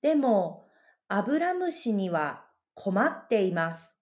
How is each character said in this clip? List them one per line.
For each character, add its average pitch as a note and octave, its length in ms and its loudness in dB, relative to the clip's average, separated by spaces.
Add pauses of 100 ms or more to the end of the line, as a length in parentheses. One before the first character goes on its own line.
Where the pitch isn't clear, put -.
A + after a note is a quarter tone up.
で D4+ 120 4
も、 A3 520 2 (420)
ア G3 140 0
ブ C4+ 160 0
ラ F4 160 0
ム F4+ 180 -2
シ A#3+ 200 -4
に G3 160 -2
は D#3 380 -4 (280)
困 G3 300 0
っ - 240 -4
て A3 140 2
い F#3 100 0
ま E3+ 220 -2
す。 - 280 -20